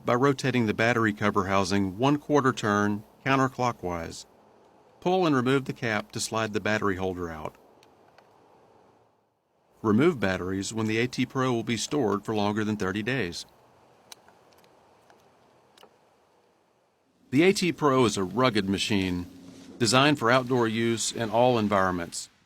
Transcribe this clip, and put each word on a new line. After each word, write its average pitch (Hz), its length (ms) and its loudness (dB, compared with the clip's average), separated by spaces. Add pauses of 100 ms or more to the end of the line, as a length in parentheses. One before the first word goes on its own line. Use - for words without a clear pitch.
by 120 100 0
rotating 127 520 2
the 104 80 0
battery 113 400 2
cover 104 320 0
housing 98 520 0
one 139 200 2
quarter 143 340 2
turn 104 520 0 (220)
counterclockwise. 120 1000 -2 (760)
Pull 180 260 0
and 151 100 2
remove 131 280 2
the 143 100 -8
cap 107 380 -4
to 113 80 -8
slide 110 320 -4
the 104 80 -2
battery 104 380 -2
holder 90 320 -6
out. 78 260 -10 (2250)
Remove 123 380 2
batteries 95 540 -4
when 110 140 -4
the 110 100 -2
A 120 100 0
T 127 180 -2
Pro 131 280 -2
will 117 100 -2
be 117 140 -4
stored 104 480 -2
for 113 100 -4
longer 104 300 -2
than 107 100 -2
thirty 101 260 -4
days. 107 440 -6 (3750)
The 139 120 4
A 190 100 6
T 180 180 0
Pro 131 340 4
is 104 120 2
a 98 60 -2
rugged 104 440 0
machine, 92 600 -2 (500)
designed 131 420 4
for 117 120 2
outdoor 123 360 2
use 113 440 -2
in 113 180 -6
all 120 280 4
environments. 95 720 0 (160)